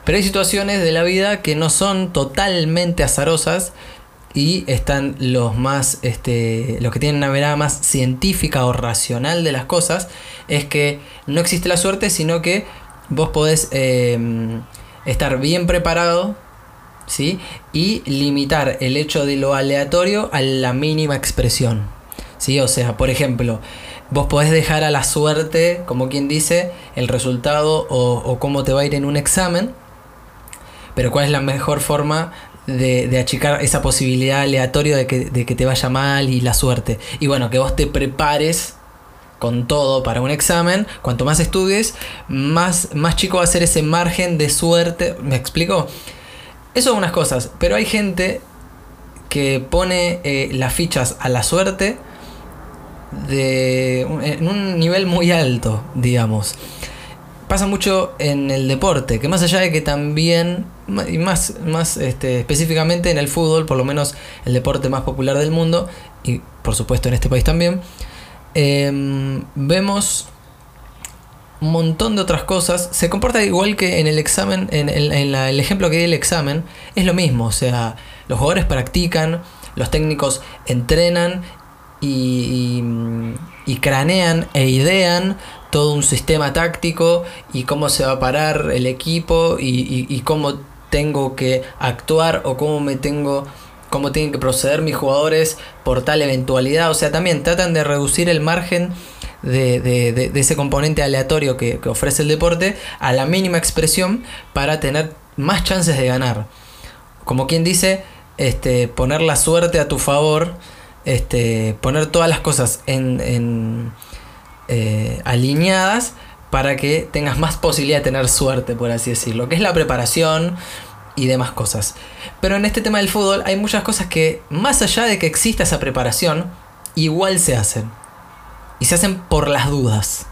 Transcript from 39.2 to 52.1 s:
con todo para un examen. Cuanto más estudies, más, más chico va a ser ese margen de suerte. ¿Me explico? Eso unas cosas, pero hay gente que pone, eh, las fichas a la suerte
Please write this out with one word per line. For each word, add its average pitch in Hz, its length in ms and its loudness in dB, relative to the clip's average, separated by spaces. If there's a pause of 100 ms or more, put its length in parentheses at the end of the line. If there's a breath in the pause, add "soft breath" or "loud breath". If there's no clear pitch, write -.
con 120 280 -2
todo 135 360 2
para 120 200 -2
un 135 80 -2
examen. 175 560 2 (160 loud breath)
Cuanto 123 240 0
más 151 140 2
estudies, 190 540 0 (340 loud breath)
más, 160 680 0
más 160 220 2
chico 185 220 0
va 175 60 4
a 170 40 2
ser 175 140 2
ese 165 200 2
margen 170 560 0
de 151 100 2
suerte. 170 760 0
¿Me 135 140 0
explico? 165 500 -2 (880 loud breath)
Eso 254 200 2
unas 185 160 0
cosas, 131 480 -2
pero 175 160 2
hay 214 100 2
gente 190 560 -2 (880)
que 135 400 0
pone, 175 560 0
eh, 139 280 -2
las 127 200 -2
fichas 151 480 -2
a 131 80 -2
la 123 140 2
suerte 190 560 0 (1300 loud breath)